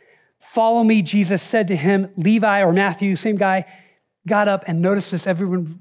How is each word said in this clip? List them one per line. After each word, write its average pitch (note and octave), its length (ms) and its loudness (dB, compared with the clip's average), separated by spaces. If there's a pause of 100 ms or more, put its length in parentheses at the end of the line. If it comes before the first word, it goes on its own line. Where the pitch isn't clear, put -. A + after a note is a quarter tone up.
(380)
"Follow A3+ 460 0
me," A3 160 4
Jesus F#3+ 420 0
said G#3+ 260 0
to F#3+ 80 -2
him. F#3+ 420 0
Levi G3+ 440 2
or F3 80 4
Matthew, F#3+ 460 0
same G#3+ 200 -2
guy, F#3+ 280 0 (600)
got G#3 200 2
up G3 200 -2
and E3 160 -2
notice F#3+ 280 0
this. F3 160 -6
Everyone F3+ 540 -4